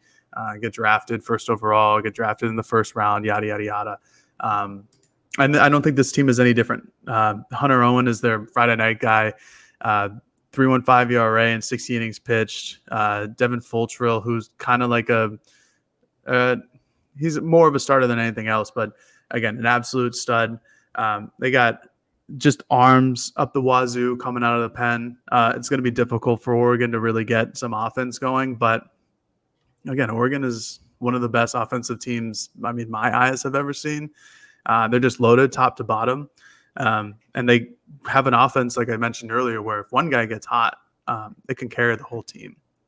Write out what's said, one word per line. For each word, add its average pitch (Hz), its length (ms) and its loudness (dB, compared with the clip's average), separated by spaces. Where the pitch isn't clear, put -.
uh, 110 220 -10
get 107 180 -8
drafted 110 500 0
first 113 280 -4
overall, 107 500 2
get 107 140 -6
drafted 113 340 -4
in 110 60 -6
the 113 80 -4
first 110 320 -2
round, 104 300 0
yada, 107 200 -2
yada, 104 180 -6
yada. 104 360 -8
Um, 101 480 -6
and 143 180 4
I 143 140 6
don't 143 140 4
think 143 140 0
this 135 140 4
team 139 180 2
is 120 100 4
any 123 140 6
different. - 380 -2
Uh, 110 280 0
Hunter 127 320 2
Owen 123 240 4
is 117 140 -2
their 110 260 0
Friday 120 280 2
night 113 240 0
guy. 110 340 2
Uh, 104 280 0
three 131 160 2
one 131 140 4
five 123 300 4
E 123 40 4
R 113 220 4
A 113 160 4
and 113 100 -4
sixty 123 320 -6
innings 113 240 -6
pitched. - 600 -4
Uh, 104 380 -2
Devin 120 320 -2
Fultrill, 113 640 -2
who's 117 260 -4
kinda 123 280 0
like 117 220 0
a, 110 280 0
uh, 127 280 2
he's 151 240 -4
more 165 260 6
of 143 80 2
a 135 40 -2
starter 131 280 2
than 120 120 0
anything 113 280 -4
else, 110 240 -2
but 107 220 -4
again, 113 260 -4
an 117 80 -4
absolute 120 500 0
stud. 117 440 -2
Um, 107 440 -4
they 127 120 -2
got 120 360 2
just 135 320 2
arms 127 680 4
up 139 160 -2
the 143 80 -2
wazoo 123 560 0
coming 123 260 -6
out 117 120 2
of 117 60 0
the 117 80 -4
pen. 120 480 -4
Uh, 120 240 2
it's 123 140 -10
gonna 131 120 -2
be 123 100 0
difficult 117 520 -2
for 123 100 -2
Oregon 120 380 2
to 117 80 -2
really 113 240 -2
get 113 340 -2
some 117 160 -8
offense 113 460 -6
going, 131 360 -4
but 113 280 0
again, 131 220 -2
Oregon 127 340 -2
is 117 360 -8
one 120 180 -2
of 123 60 -4
the 120 80 -2
best 117 260 0
offensive 120 440 -6
teams, 117 500 -8
I 117 100 -4
mean, 117 180 -8
my 113 260 -2
eyes 127 260 2
have 131 120 -4
ever 143 180 -2
seen. 151 360 -8
Uh, 113 220 2
they're 120 120 2
just 123 220 2
loaded 123 300 6
top 127 260 0
to 123 60 -8
bottom. 117 460 -4
Um, 107 360 -2
and 120 120 -2
they 120 220 4
have 135 180 2
an 131 80 2
offense, 123 440 2
like 117 120 -2
I 113 80 -4
mentioned 117 340 -6
earlier, 117 300 -2
where 104 200 -6
if - 100 -16
one 143 180 0
guy 123 160 0
gets 107 200 -8
hot, 117 320 0
um, 110 280 -8
it 131 80 -6
can 123 120 -10
carry 120 260 0
the - 80 -10
whole 117 200 -12
team. - 320 -20